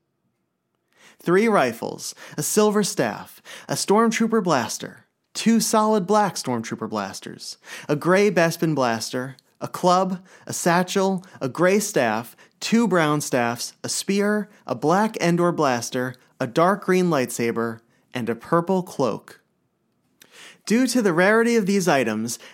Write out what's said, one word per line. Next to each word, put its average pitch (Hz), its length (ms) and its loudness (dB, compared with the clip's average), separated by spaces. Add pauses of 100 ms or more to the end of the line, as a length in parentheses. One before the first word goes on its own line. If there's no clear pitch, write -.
(1200)
Three 190 240 2
rifles, 131 680 0 (240)
a 156 40 -2
silver 208 400 2
staff, - 600 -4 (260)
a 143 60 -2
Stormtrooper 226 680 2
blaster, 139 600 -2 (300)
two 226 260 2
solid 214 460 2
black 208 300 2
Stormtrooper 113 520 -6
blasters, 98 720 -8 (280)
a 151 100 0
gray 190 340 2
Bespin 165 440 0
blaster, 127 600 -4 (240)
a - 80 -8
club, 185 560 0 (220)
a - 80 -8
satchel, 185 720 0 (160)
a 131 100 -4
gray 185 300 2
staff, 123 540 -2 (240)
two 226 300 2
brown 151 320 2
staffs, 120 540 -2 (100)
a 123 60 -6
spear, 208 580 -2 (180)
a 127 80 -4
black 185 460 0
Endor 170 320 2
blaster, 127 600 -2 (260)
a 131 60 -4
dark 175 380 2
green 185 220 2
lightsaber, 117 760 -2 (340)
and 117 160 -4
a 113 40 -2
purple 170 480 -2
cloak. - 580 -6 (1300)
Due 240 220 2
to 254 120 0
the 202 120 2
rarity 220 420 4
of 220 100 2
these 196 220 0
items 117 540 0 (140)